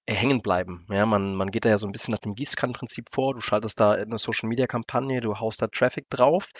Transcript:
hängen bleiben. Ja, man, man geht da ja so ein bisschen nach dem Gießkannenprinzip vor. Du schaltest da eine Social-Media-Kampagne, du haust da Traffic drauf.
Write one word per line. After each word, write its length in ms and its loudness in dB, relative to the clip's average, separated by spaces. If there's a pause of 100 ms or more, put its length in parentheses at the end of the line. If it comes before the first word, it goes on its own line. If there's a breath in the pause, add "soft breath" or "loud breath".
hängen 320 2
bleiben. 500 -2
Ja, 140 2
man, 300 2
man 160 -2
geht 160 0
da 20 4
ja 80 6
so 100 -2
ein 60 -6
bisschen 200 -6
nach 80 -2
dem 140 -6
Gießkannenprinzip 800 -8
vor. 220 0
Du 80 -12
schaltest 360 0
da 140 6
eine 240 -2
Social-Media-Kampagne, 1040 -2
du 180 -2
haust 220 -2
da 60 0
Traffic 420 0
drauf. 400 4 (120)